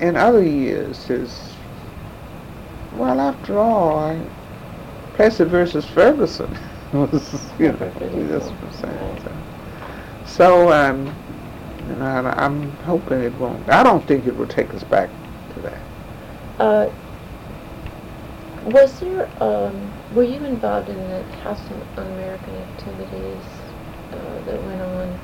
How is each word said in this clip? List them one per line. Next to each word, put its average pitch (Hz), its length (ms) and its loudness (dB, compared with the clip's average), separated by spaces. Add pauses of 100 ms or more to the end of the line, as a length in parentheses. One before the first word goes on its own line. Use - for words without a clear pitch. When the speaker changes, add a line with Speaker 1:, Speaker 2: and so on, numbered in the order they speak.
Speaker 1:
in 170 160 2
other 214 280 8
years 131 640 0
has, - 480 -4 (1400)
well, 254 220 2
after 269 400 0
all, 202 400 4
I, 156 220 -2 (920)
Plessy 214 300 6
versus 175 400 4
Ferguson 214 640 4 (260)
<laughs> - 200 -14
was, 143 400 2 (240)
you 160 100 6
know, 131 100 0
Speaker 2:
Never - 280 -6
really - 180 -4
Speaker 1:
that's 76 220 -2
Speaker 2:
cool. - 80 -10
Speaker 1:
what - 100 -10
I'm - 80 -10
saying. - 400 -6
Speaker 2:
Right. - 100 -10 (1040)
Speaker 1:
So, - 60 -12 (380)
so, - 20 10
um, 139 420 4 (760)
and 135 120 -6
I, 131 360 0
I'm 143 400 0
hoping 160 420 0
it 120 140 -2
won't. 123 340 -4
I 180 140 8
don't 226 240 8
think 131 200 4
it 123 80 2
will 113 120 -2
take - 260 -2
us 104 120 -8
back - 260 4 (440)
to - 60 -10
that. - 180 -8 (800)
Speaker 2:
Uh, 214 320 4 (1700)
was 262 360 8
there, 370 280 -2 (140)
um, 202 500 0 (220)
were 240 80 8
you 254 240 0
involved 208 420 0
in 202 80 -6
the 185 260 -6 (220)
House 208 160 -6
of - 380 -10
Un-American 190 560 -8
Activities, 190 920 -10 (680)
uh, - 340 -10
that - 180 -4
went 190 160 -6
on 185 440 -4